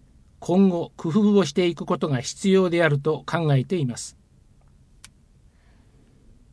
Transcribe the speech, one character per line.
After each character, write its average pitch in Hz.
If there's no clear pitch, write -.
今 190
後 170
工 165
夫 208
を 190
し 143
て 180
い 170
く 170
こ 170
と 143
が 131
必 -
要 190
で 170
あ 160
る 143
と 143
考 165
え 131
て 185
い 156
ま 120
す。 -